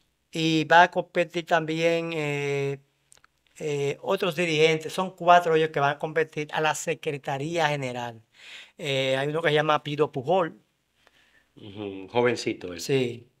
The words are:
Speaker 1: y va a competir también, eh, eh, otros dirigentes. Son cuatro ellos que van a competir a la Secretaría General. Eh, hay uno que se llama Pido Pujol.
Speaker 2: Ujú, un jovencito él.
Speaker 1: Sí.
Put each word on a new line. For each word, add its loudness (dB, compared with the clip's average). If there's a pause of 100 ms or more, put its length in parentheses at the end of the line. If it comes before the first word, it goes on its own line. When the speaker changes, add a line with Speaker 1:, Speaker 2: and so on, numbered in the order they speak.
(320)
Speaker 1:
y 0
va 8
a 4
competir -2
también, 0
eh, -4 (800)
eh, -4
otros -2
dirigentes. 2
Son -4
cuatro 6
ellos 2
que -6
van 2
a -12
competir -4
a -2
la 2
Secretaría -4
General. -6 (580)
Eh, 0
hay -2
uno -4
que 2
se 4
llama 2
Pido -2
Pujol. 0 (960)
Speaker 2:
Ujú, -16
un -10
jovencito -2
él. -12
Speaker 1:
Sí. -4 (120)